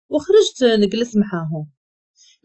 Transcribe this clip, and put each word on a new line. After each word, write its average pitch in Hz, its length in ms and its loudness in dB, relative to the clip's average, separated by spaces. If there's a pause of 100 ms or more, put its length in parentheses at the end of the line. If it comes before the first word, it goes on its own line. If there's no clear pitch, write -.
وخرجت 330 540 0
نجلس 220 520 0
معاهم. 160 560 -4 (720)